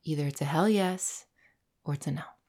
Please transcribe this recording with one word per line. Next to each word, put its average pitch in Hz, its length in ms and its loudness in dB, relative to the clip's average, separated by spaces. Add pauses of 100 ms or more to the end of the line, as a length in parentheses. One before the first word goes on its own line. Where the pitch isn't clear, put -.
Either 147 240 0
it's - 140 -4
a - 40 -2
hell 160 220 4
yes 185 580 0 (600)
or 147 80 0
it's 143 140 -4
a 143 40 -2
no. 147 120 -6 (260)